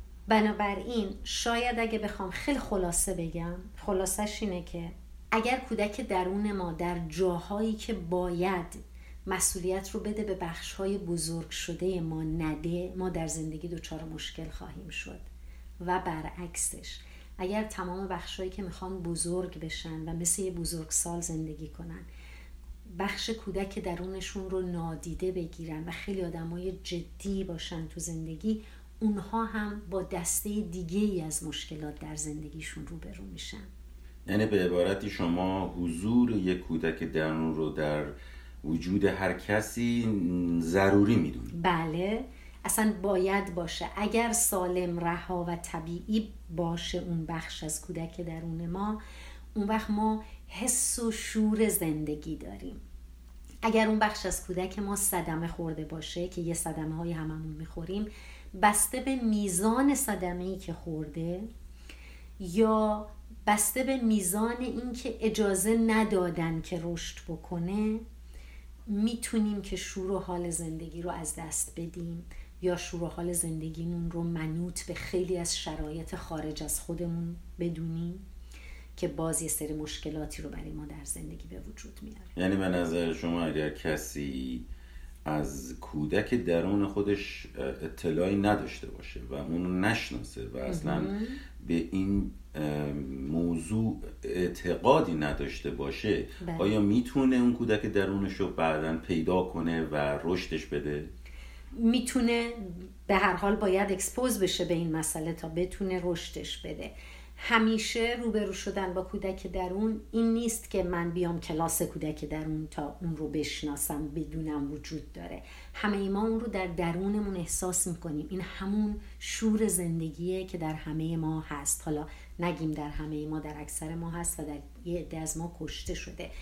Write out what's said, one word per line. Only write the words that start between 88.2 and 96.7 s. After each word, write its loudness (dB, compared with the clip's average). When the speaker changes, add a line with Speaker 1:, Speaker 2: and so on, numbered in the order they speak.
Speaker 2:
نداشته 4
باشه -10
و -6
اونو 2
نشناسه 0
و -8
اصلاً 0
Speaker 1:
مهم. 0
Speaker 2:
به 2
این، 2
اه، 0
موضوع 2
اعتقادی 4
نداشته 0
باشه، 0
Speaker 1:
بله. -2
Speaker 2:
آیا 4